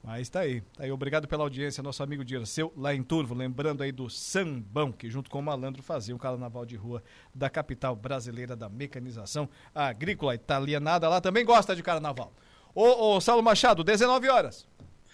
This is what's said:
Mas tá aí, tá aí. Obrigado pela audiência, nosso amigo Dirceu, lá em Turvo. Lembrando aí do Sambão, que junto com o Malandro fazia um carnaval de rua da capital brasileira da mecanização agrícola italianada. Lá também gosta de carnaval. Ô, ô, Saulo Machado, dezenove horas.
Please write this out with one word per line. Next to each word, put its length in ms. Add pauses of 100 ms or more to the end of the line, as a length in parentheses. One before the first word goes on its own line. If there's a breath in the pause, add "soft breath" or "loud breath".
Mas 260
tá 120
aí, 200
tá 220
aí. 80
Obrigado 360
pela 160
audiência, 400
nosso 180
amigo 220
Dirceu, 520
lá 200
em 80
Turvo. 320
Lembrando 480
aí 80
do 180
Sambão, 800
que 180
junto 200
com 100
o 40
Malandro 400
fazia 320
um 20
carnaval 480
de 100
rua 280 (320 soft breath)
da 140
capital 460
brasileira 600
da 140
mecanização 800 (280 loud breath)
agrícola 580
italianada. 760
Lá 100
também 260
gosta 300
de 80
carnaval. 480 (420 soft breath)
Ô, 420
ô, 60
Saulo 220
Machado, 400
dezenove 460
horas. 380 (460 loud breath)